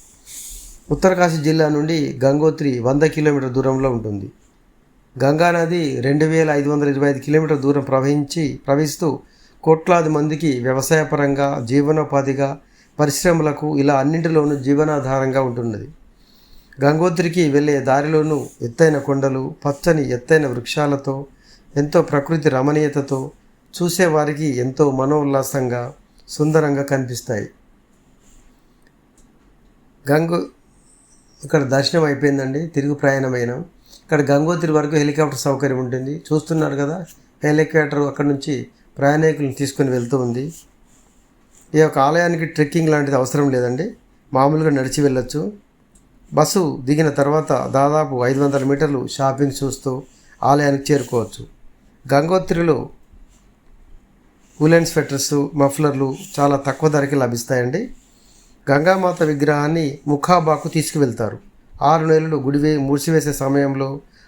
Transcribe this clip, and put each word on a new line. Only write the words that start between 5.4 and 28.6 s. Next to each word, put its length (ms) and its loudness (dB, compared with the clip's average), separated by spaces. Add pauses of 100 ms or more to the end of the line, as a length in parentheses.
రెండు 240 2
వేల 260 2
ఐదు 180 0
వందల 180 0
ఇరవై 220 2
ఐదు 100 -2
కిలోమీటర్ 420 0
దూరం 220 2
ప్రవహించి, 840 -2
ప్రవహిస్తూ 520 0 (440)
కోట్లాది 460 4
మందికి 500 0
వ్యవసాయపరంగా, 1040 0
జీవనోపాధిగా, 920 0 (420)
పరిశ్రమలకు 800 0
ఇలా 220 4
అన్నింటిలోనూ 560 2
జీవనాధారంగా 840 0
ఉంటున్నది. 480 -4 (920)
గంగోత్రికి 680 2
వెళ్ళే 300 2
దారిలోనూ 680 0 (160)
ఎత్తైన 360 2
కొండలు, 580 -2 (100)
పచ్చని 440 0
ఎత్తైన 380 0
వృక్షాలతో, 800 -4 (520)
ఎంతో 240 2
ప్రకృతి 480 0
రమణీయతతో, 840 -2 (500)
చూసేవారికి 640 0
ఎంతో 460 0
మనోల్లాసంగా, 1040 -2 (360)
సుందరంగా 540 2
కనిపిస్తాయి. 680 -4 (2500)